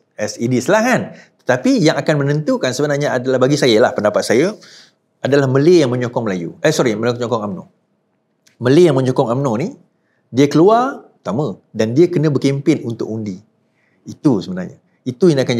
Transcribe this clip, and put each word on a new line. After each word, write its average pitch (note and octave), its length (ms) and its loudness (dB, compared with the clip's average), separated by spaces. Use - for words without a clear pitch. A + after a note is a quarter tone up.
as - 240 -8
it A#2+ 160 -2
is B2 160 -2
lah A3 140 2
kan. D3+ 320 -2
Tetapi A3+ 400 0
yang D#3 160 2
akan C#3+ 240 0
menentukan D3 480 -2
sebenarnya C#3+ 480 -2
adalah, B2+ 240 0
bagi C#3+ 160 2
saya A#2 240 4
lah, A#2 140 0
pendapat G#2 260 0
saya, D3+ 320 0
adalah C3+ 260 2
Malay D3+ 320 4
yang B2+ 80 0
menyokong B2 320 -4
Melayu. F#2 400 -6
Eh, D#3+ 80 2
sorry, C#3 240 0
menyokong A#2 560 -4
umno. F2+ 160 -12
Malay C#3+ 240 6
yang D3 80 2
menyokong B2+ 380 0
umno B2+ 260 -2
ni, G3 160 -6
dia C3+ 160 2
keluar, A3 600 2
pertama, G2 400 -6
dan A2 220 -2
dia F3 100 6
kena D#3 240 0
berkempen C#3 560 0
untuk A2+ 240 -8
undi. G#2 300 -10
Itu B2 320 -2
sebenarnya. F2+ 400 -10
Itu E3 240 0
yang C3+ 120 2
akan B2 180 -2